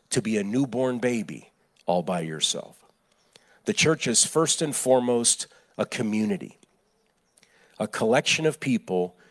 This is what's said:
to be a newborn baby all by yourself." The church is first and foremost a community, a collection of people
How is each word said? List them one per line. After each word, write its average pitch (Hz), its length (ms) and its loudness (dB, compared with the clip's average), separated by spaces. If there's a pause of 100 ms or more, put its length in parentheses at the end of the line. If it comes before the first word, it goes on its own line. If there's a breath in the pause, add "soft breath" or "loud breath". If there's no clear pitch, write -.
to - 120 0
be 107 160 0
a 101 60 0
newborn 123 540 -2
baby 113 540 -4 (340)
all 87 180 0
by 87 160 -2
yourself." - 640 -6 (800 soft breath)
The 110 100 -2
church 156 340 2
is 117 180 2
first 156 360 0
and 147 140 -2
foremost 123 720 2 (300 soft breath)
a 107 80 0
community, 107 760 -2 (1160 soft breath)
a 107 100 -4
collection 127 580 2
of 151 140 0
people 92 560 -2 (160 soft breath)